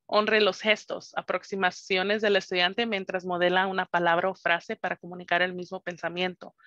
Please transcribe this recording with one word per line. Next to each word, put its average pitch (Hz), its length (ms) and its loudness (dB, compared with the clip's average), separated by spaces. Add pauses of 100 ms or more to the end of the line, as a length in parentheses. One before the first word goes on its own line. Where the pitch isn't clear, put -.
Honre 214 340 4
los 190 200 2
gestos, - 560 -2
aproximaciones 190 1080 -2
del 202 140 4
estudiante 190 500 0
mientras 190 380 -4
modela 180 420 2
una 190 200 -2
palabra 175 440 2
o 180 60 -10
frase 170 400 -2
para 180 200 -6
comunicar 175 460 -2
el 185 100 0
mismo 180 300 -10
pensamiento. 175 720 -6 (120)